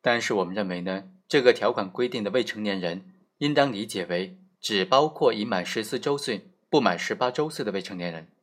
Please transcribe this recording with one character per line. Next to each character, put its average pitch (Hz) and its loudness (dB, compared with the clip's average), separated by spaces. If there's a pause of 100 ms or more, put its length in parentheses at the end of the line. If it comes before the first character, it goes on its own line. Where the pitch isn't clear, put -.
但 120 2
是 117 -2
我 95 4
们 87 -6
认 101 -2
为 90 -4
呢， 95 -6 (180)
这 147 4
个 123 8
条 110 2
款 101 -4
规 123 -2
定 123 -4
的 101 -2
未 117 2
成 107 -8
年 101 -2
人 90 -6 (260)
应 147 0
当 139 4
理 104 -6
解 95 -6
为 90 -4 (220)
只 98 0
包 139 4
括 127 2
已 107 -2
满 95 -2
十 113 -4
四 127 -4
周 143 -2
岁、 120 -6 (200)
不 151 6
满 90 2
十 - -4
八 127 0
周 151 -2
岁 147 -6
的 104 -4
未 95 -4
成 95 -12
年 87 -6
人。 82 -14 (140)